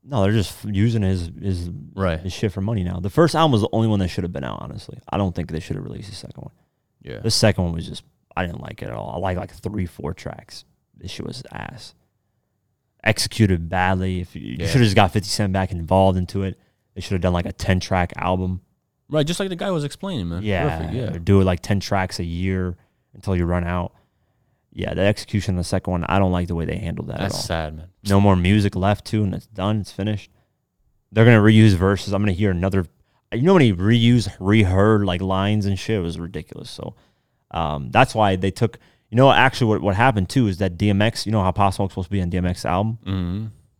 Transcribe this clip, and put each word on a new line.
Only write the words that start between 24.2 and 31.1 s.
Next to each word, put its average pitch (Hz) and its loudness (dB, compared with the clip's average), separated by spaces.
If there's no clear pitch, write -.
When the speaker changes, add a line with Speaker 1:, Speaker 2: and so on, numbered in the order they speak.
Speaker 1:
Yeah, - -6
the 90 -4
execution 101 0
of - -2
the 87 -2
second - -4
one, 87 -2
I 98 2
don't 92 4
like 90 0
the 87 -4
way 82 -2
they 78 -4
handled 85 -6
that - -10
at - -8
Speaker 2:
That's 101 -4
Speaker 1:
all. - -8
Speaker 2:
sad, 78 -4
man. 82 -16
Speaker 1:
No 98 6
more 101 6
music 98 2
left, 98 0
too, 107 -2
and 95 -2
it's 98 -10
done. 104 -2
It's 95 -10
finished. 101 -6